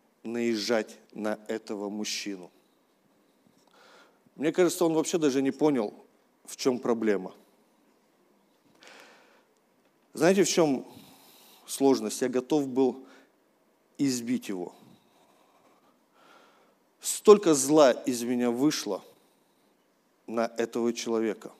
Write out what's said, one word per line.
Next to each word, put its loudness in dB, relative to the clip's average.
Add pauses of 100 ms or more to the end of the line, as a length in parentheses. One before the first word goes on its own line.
(220)
наезжать -4 (140)
на -6
этого -8
мужчину. -10 (1800)
Мне -2
кажется, 2
он 2
вообще -2
даже 0
не 0
понял, 0 (500)
в -18
чем 0
проблема. -2 (2750)
Знаете, 4
в 2
чем 0 (800)
сложность? 0
Я -2
готов -2
был 0 (920)
избить -4
его. -10 (2250)
Столько 6
зла 6
из -2
меня -2
вышло -2 (1200)
на -2
этого -2
человека. -4